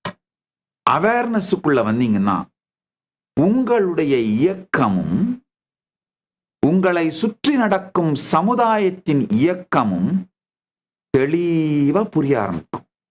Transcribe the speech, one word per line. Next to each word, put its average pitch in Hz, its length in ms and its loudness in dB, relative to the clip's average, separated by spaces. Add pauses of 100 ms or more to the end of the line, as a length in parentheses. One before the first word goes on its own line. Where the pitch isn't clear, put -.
(880)
அவேர்னஸ்க்குள்ள 196 920 0 (100)
வந்தீங்கன்னா, 104 540 0 (960)
உங்களுடைய 196 800 0
இயக்கமும் 120 1200 0 (1200)
உங்களை 190 420 2
சுற்றி 254 460 -2
நடக்கும் 190 600 0
சமுதாயத்தின் 185 1120 0
இயக்கமும் 135 960 0 (920)
தெளிவா 156 920 0
புரிய 139 300 0
ஆரம்பிக்கும். 90 460 -8 (240)